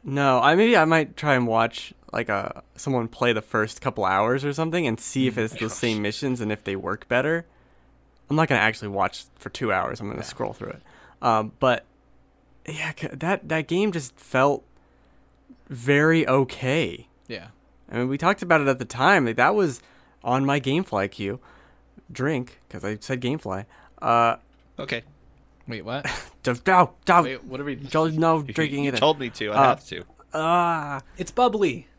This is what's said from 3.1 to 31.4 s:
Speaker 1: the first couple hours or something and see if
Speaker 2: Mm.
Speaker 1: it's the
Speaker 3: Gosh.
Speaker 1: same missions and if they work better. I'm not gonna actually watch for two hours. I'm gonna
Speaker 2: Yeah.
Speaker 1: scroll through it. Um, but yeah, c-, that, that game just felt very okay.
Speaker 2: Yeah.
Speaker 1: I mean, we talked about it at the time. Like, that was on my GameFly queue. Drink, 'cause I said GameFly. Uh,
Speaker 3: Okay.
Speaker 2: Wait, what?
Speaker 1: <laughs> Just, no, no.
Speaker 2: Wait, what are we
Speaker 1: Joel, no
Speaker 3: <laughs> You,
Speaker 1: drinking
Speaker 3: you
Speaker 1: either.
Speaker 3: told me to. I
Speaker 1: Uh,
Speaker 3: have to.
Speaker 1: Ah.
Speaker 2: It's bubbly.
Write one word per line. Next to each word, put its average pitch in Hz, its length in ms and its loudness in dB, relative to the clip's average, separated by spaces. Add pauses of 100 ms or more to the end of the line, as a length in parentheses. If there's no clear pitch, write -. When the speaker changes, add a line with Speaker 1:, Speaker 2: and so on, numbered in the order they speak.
Speaker 1:
the 107 80 -2
first - 400 -4
couple 107 240 -2
hours 110 400 2
or 143 80 -2
something 160 320 -2
and 113 120 -2
see - 280 -2
if 113 80 0
Speaker 2:
Mm. 120 100 -2
Speaker 1:
it's 110 80 -6
the - 140 -12
Speaker 3:
Gosh. 113 60 -6
Speaker 1:
same 113 300 -2
missions 120 380 -4
and 107 100 -2
if 107 140 -6
they 98 100 -4
work 95 320 -6
better. 151 380 0 (880)
I'm 143 60 0
not 160 120 2
gonna 113 140 2
actually 110 260 -2
watch 98 360 -4 (120)
for - 140 -14
two 110 220 -2
hours. - 280 -2
I'm 101 80 -10
gonna 113 120 -8
Speaker 2:
Yeah. - 40 -10
Speaker 1:
scroll - 300 -8
through - 160 -12
it. - 120 -16 (400)
Um, 110 380 0
but 127 240 2 (840)
yeah, 156 300 -8
c-, - 160 -10
that, 165 360 -6
that 160 200 -4
game 196 240 0
just 147 260 -8
felt 139 460 0 (1040)
very 143 580 2
okay. 131 800 0 (220)
Speaker 2:
Yeah. 110 200 -12 (420)
Speaker 1:
I 117 80 -4
mean, 123 100 -2
we 139 80 -2
talked 180 260 0
about 165 200 4
it 139 60 2
at 127 100 2
the 127 80 -8
time. 139 400 2
Like, 113 100 -2
that 147 180 4
was 175 280 -2 (420)
on 127 220 0
my 139 140 0
GameFly 127 500 -2
queue. 104 300 -6 (680)
Drink, 127 480 -4 (120)
'cause 95 140 -14
I 104 160 -4
said 131 200 -6
GameFly. 120 460 -4 (340)
Uh, 117 360 4 (420)
Speaker 3:
Okay. 120 240 -8 (680)
Speaker 2:
Wait, 110 160 -10
what? 127 220 -8 (240)
Speaker 1:
<laughs> - 120 -20
Just, 123 240 -4
no, 180 280 4 (120)
no. 175 160 6
Speaker 2:
Wait, 131 220 -6
what 127 160 -10
are 143 40 -8
we 139 120 -6
Speaker 1:
Joel, 156 340 0
no 160 280 2
Speaker 3:
<laughs> 143 80 -4
You, 127 80 -12
Speaker 1:
drinking 143 300 -2
Speaker 3:
you 139 40 0
Speaker 1:
either. 127 80 -2
Speaker 3:
told 143 240 4
me 123 100 -6
to. 104 220 -6
I - 20 -4
Speaker 1:
Uh, 120 140 6
Speaker 3:
have - 200 0
to. 85 160 -12 (300)
Speaker 1:
Ah. 160 680 0 (160)
Speaker 2:
It's 180 120 -6
bubbly. 202 560 0 (120)